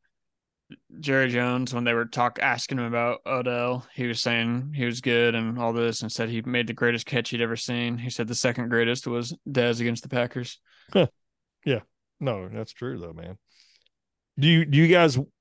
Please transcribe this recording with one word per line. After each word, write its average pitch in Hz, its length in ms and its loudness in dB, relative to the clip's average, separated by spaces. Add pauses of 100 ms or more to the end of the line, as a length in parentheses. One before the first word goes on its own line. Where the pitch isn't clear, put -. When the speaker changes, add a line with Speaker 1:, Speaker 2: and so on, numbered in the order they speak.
(1000)
Speaker 1:
Jerry 135 300 2
Jones, 123 420 0
when 120 120 -4
they 120 100 2
were 117 100 0
talk-, 120 380 -2
asking 131 360 -2
him 120 60 -2
about 117 400 -2
Odell, 123 720 -2
he 127 120 -4
was 117 140 -4
saying 120 540 0
he 135 100 -2
was 120 160 -2
good 120 340 4
and 113 240 -2
all 117 140 0
this, 117 300 -2
and 110 100 -8
said 113 160 -4
he 113 140 -4
made 123 240 0
the 113 80 -6
greatest 117 320 0
catch 120 240 -2
he'd 120 100 -4
ever 113 160 0
seen. 120 400 -4
He 123 140 -8
said 117 180 -4
the 120 60 -4
second 120 340 0
greatest 117 380 2
was 120 280 -4 (140)
Dez 120 320 2
against 117 220 -2
the 135 80 -18
Packers. 120 500 -4 (320)
Speaker 2:
Huh. 180 140 6 (580)
Yeah. 127 160 0 (400)
No, 101 300 -4
that's 110 220 -10
true 123 260 -10
though, 85 160 -12
man. 85 240 -14 (1000)
Do 139 80 4
you, 165 200 6
do 143 100 2
you 165 120 8
guys, 165 300 6 (220)